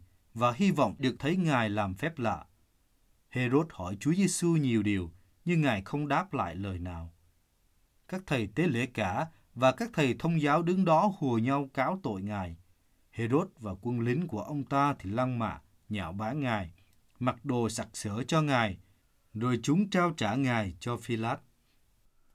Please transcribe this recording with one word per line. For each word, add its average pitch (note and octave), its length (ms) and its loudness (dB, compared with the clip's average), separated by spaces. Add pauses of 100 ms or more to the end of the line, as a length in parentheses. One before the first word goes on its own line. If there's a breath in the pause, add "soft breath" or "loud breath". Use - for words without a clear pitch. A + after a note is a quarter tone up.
(340)
và A#2+ 180 2
hy F#3+ 180 2
vọng C3+ 280 2
được C3 200 0
thấy D#3+ 180 0
Ngài C#3+ 340 2
làm G2+ 240 -2
phép D#3+ 240 -4
lạ. G#2 280 -2 (840)
Herod B2+ 400 2
hỏi F#2 300 -8
Chúa C#3+ 120 0
Giêsu F3+ 440 2
nhiều A#2+ 260 4
điều, G2 300 0 (320)
nhưng E3+ 160 2
Ngài A#2 220 2
không D3 260 -4
đáp D#3 260 -2
lại F#2 200 -2
lời F#2+ 240 -6
nào. E2+ 340 -8 (960)
Các F#3+ 180 -8
thầy A#2+ 200 0
tế D#3 200 -2
lễ B2+ 200 0
cả A2+ 400 -2 (280 soft breath)
và B2+ 180 6
các A3+ 200 -6
thầy C3+ 260 2
thông E3 240 0
giáo D3 200 4
đứng F#3 220 2
đó E3+ 340 6
hùa B2+ 200 0
nhau C3+ 360 0
cáo D#3 280 0
tội G2+ 200 -4
Ngài. F#2+ 340 -6 (540)
Herod A#2+ 380 0 (100)
và G#2 220 -8
quân A#2+ 200 -4
lính B2 280 0
của - 140 -6
ông D3 220 -6
ta C#3+ 340 0
thì F#2+ 120 -10
lăng A#2+ 280 -2
mạ, G#2+ 220 -4 (280)
nhạo F#2 240 -6
báng G#2+ 280 -4
Ngài, G#2+ 320 -4 (460)
mặc B2 260 -4
đồ B2 240 0
sặc A2 240 -6
sỡ G#2+ 300 -6
cho D#3+ 200 2
Ngài, A#2 360 0 (560)
rồi A#2+ 280 0
chúng F#3+ 280 2
trao F3 260 2
trả G#2 180 0
Ngài A#2 460 0
cho A#2+ 160 -4
Phi-lát. A#2 420 -4 (960)